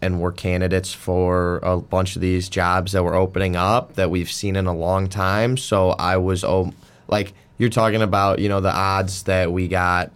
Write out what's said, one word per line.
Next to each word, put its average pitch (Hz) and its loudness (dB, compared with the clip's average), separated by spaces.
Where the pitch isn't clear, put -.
and 92 0
were 87 -2
candidates 92 -2
for 90 0
a 92 0
bunch 92 -2
of 90 -6
these 92 0
jobs 90 0
that 92 2
were 85 0
opening 92 0
up 98 0
that 92 0
we've 87 -2
seen 98 -4
in 95 0
a 90 -2
long 95 0
time. 98 0
So 98 2
I 92 0
was, 92 0
oh, 92 0
like, 104 -2
you're 120 2
talking 110 2
about, 98 2
you 101 0
know, 98 0
the 92 0
odds 95 -2
that 92 0
we 90 -2
got, 90 0